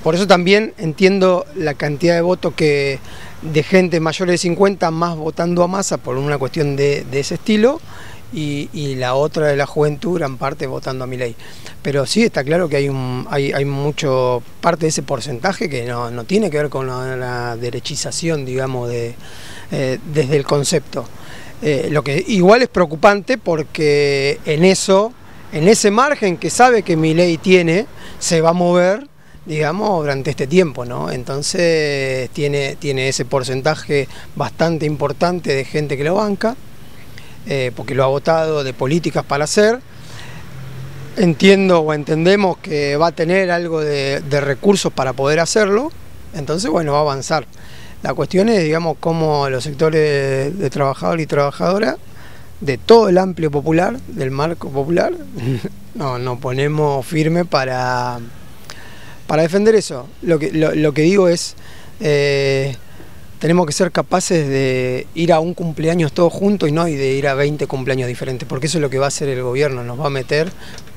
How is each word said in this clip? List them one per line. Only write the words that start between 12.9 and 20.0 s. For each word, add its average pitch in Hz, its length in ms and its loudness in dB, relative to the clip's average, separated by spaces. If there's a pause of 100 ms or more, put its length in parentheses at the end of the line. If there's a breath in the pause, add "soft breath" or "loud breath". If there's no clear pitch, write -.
hay, 139 220 0
hay 139 120 0
mucho, 139 800 0 (180)
parte 170 260 0
de - 20 4
ese 156 160 -4
porcentaje 143 640 -4
que 127 160 -4
no, 120 260 -4
no 120 140 -8
tiene 196 260 2
que 147 60 0
ver 147 120 0
con 135 200 -4
la, 127 280 -6
la 123 400 -4
derechización, 135 880 -4
digamos, 127 440 -4
de, 120 260 -4 (560 loud breath)
eh, 131 280 -2 (140)